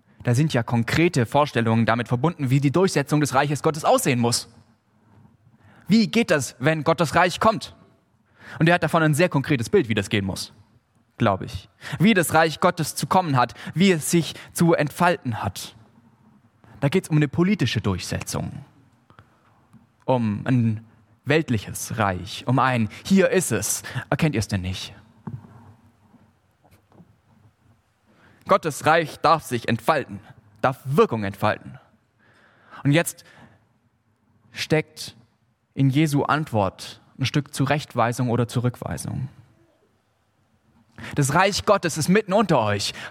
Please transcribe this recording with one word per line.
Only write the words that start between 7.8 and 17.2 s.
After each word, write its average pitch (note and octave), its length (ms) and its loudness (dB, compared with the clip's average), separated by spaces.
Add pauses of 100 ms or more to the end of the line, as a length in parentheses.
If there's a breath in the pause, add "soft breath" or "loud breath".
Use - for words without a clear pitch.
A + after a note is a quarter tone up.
Und D#3+ 80 4
er F3 80 6
hat F3+ 80 0
davon E3 200 2
ein D3+ 100 4
sehr E3+ 160 2
konkretes C3+ 400 -2
Bild, F3 200 2
wie A2+ 60 0
das G2+ 140 -2
gehen G2+ 160 0
muss, - 280 -8 (640)
glaub G2+ 240 0
ich. - 280 -12 (280 loud breath)
Wie G#3+ 160 4
das F3+ 200 0
Reich D#3+ 260 2
Gottes E3+ 360 0
zu - 120 -6
kommen F3 300 2
hat, B2 160 2 (200 loud breath)
wie F#3+ 180 4
es D#3+ 200 -2
sich E3+ 240 0 (180 loud breath)
zu E3 200 4
entfalten D3+ 680 0
hat. - 340 -10 (1080 loud breath)
Da C#3+ 80 2
geht's F#3 200 -2
um D#3 60 0
eine D3+ 120 4